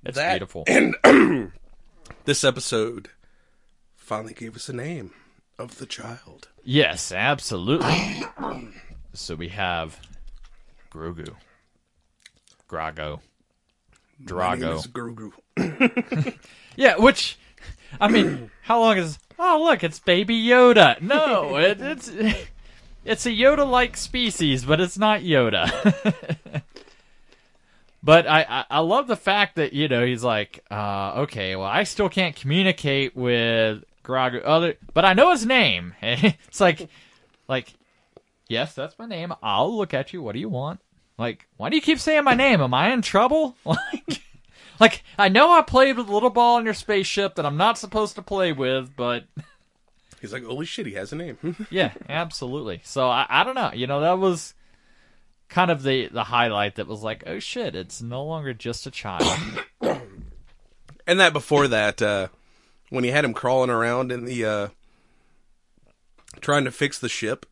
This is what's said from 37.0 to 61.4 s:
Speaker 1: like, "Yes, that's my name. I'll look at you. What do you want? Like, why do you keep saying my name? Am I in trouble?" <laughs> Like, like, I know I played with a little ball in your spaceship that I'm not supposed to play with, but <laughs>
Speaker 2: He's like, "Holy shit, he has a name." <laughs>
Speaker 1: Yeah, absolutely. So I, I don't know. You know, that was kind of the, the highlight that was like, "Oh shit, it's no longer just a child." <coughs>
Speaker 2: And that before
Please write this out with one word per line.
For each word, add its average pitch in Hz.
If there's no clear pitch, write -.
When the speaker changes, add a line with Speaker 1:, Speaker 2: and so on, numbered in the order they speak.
Speaker 1:
like, 131
"Yes, 123
that's 143
my 226
name. 175
I'll 117
look 196
at 135
you. 185
What 113
do 120
you 208
want? 151
Like, 117
why 110
do 320
you 302
keep 311
saying 302
my 262
name? 247
Am 127
I 170
in 247
trouble?" 254
<laughs> -
Like, -
like, -
I 202
know 269
I 330
played 269
with 226
a 202
little 220
ball 240
in 226
your 220
spaceship 196
that 151
I'm 143
not 220
supposed 214
to 196
play 185
with, 131
but 123
<laughs> -
Speaker 2:
He's 101
like, 127
"Holy 131
shit, 180
he 101
has 98
a 151
name." 170
<laughs> -
Speaker 1:
Yeah, 165
absolutely. 139
So 131
I, 120
I 147
don't 254
know. 240
You 123
know, 139
that 175
was 185
kind 175
of 143
the, 131
the 113
highlight 104
that 110
was 107
like, 110
"Oh 180
shit, 214
it's 185
no 123
longer 151
just 117
a 135
child." -
<coughs> -
Speaker 2:
And 180
that 175
before 143